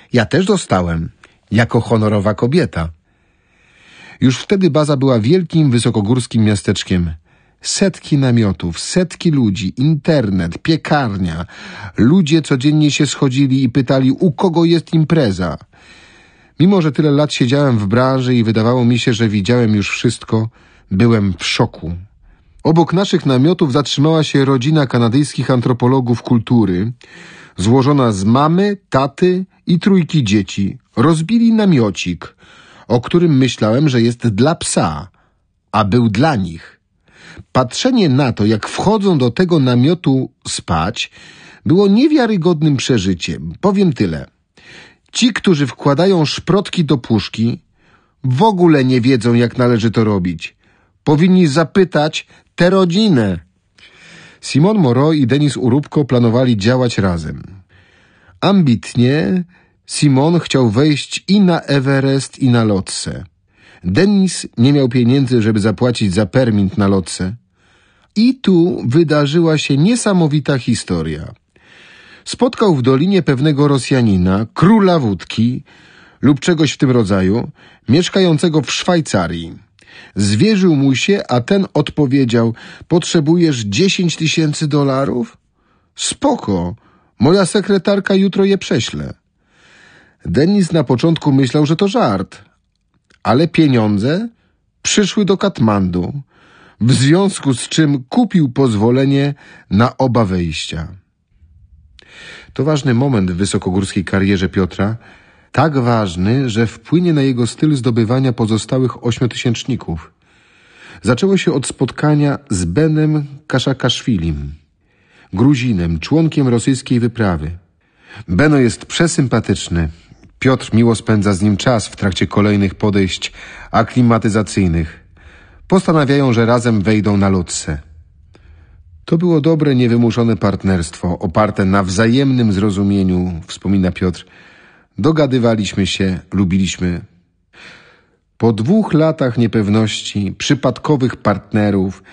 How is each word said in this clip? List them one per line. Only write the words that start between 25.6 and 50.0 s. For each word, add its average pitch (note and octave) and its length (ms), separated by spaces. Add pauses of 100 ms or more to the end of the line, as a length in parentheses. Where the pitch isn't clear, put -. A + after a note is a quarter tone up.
kultury, A2 720 (640)
złożona B2+ 560
z F#2+ 120
mamy, E3 520 (120)
taty F3+ 580 (200)
i F3 120
trójki E3+ 460
dzieci. G2 540 (180)
Rozbili E3+ 560
namiocik, A#2 840 (520)
o B2 120
którym E3+ 380
myślałem, B2+ 500
że B2 140
jest A#2 260
dla B2 260
psa, F#2+ 540 (640)
a G#2 120
był A#2 240
dla B2+ 280
nich. E2 440 (720)
Patrzenie F#3+ 560
na C3 240
to, G#2 140
jak G#2+ 220
wchodzą G3 500
do B2 120
tego F3 280
namiotu C3 720 (160)
spać, - 640 (560)
było G3 220
niewiarygodnym G3 880
przeżyciem. F2+ 840
Powiem F#3+ 320
tyle. D#2+ 340 (880)
Ci, A#3 200
którzy D3 340
wkładają D#3+ 580
szprotki F3 600
do C#3+ 140
puszki, A2+ 640 (640)
w C3 180
ogóle F3 420
nie B2+ 160
wiedzą, A#2+ 340
jak A#2+ 240
należy A#2+ 320
to A2+ 140